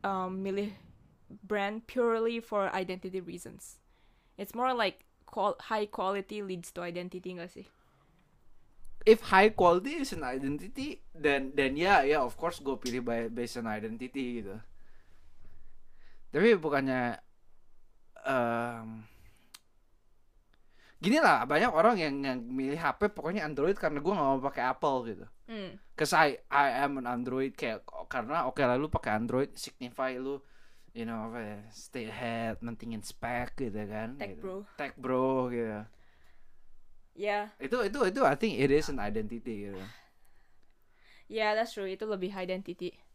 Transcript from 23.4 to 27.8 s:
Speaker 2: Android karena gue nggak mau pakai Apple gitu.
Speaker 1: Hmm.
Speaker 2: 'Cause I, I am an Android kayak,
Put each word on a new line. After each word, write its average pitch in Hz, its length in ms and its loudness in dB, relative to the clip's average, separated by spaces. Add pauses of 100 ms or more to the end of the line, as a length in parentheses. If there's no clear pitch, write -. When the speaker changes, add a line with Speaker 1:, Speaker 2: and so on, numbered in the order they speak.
Speaker 2:
Android 151 320 2
karena 147 240 0
gue 165 140 0
nggak 151 160 4
mau 135 100 4
pakai 131 280 -2
Apple 135 300 2 (100)
gitu. 107 180 -8 (240)
Speaker 1:
Hmm. 202 220 -8 (240)
Speaker 2:
'Cause 151 180 0
I, 156 340 6
I 135 320 4
am 143 160 2
an 127 120 -4
Android 123 440 -2
kayak, 113 320 -4 (240)